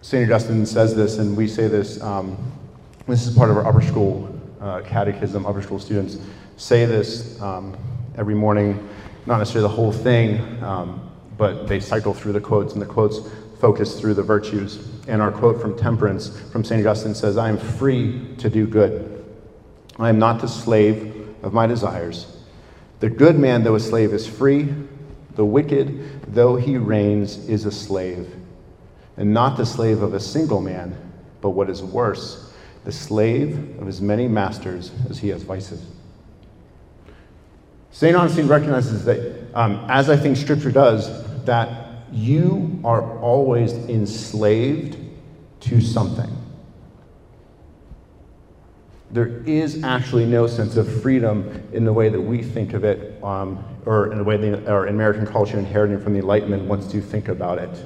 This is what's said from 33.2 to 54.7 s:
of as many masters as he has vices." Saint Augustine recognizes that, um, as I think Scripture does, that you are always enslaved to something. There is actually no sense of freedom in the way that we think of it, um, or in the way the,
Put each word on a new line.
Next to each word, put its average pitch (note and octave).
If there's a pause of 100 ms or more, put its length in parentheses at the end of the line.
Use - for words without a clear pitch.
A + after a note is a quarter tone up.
of G2
as F#2+
many G#2+
masters F#2 (180)
as -
he G2+
has E2+
vices." F#2+ (2000)
Saint E3
Augustine E3
recognizes B2+
that, G#2+ (340)
um, A2
as C3
I D3+
think C#3+
Scripture -
does, A#2 (340)
that A#2 (340)
you D#3+
are A#2
always A#2+
enslaved A2 (640)
to A#2
something. - (2750)
There A#2
is D#3
actually B2+
no A#2
sense A2+
of G#2+ (140)
freedom A2+ (100)
in A2+
the A2
way A2
that F#2+
we A#2
think A2
of F#2+
it, -
um, G2 (280)
or G#2+
in G#2+
the G2+
way G#2
the, G#2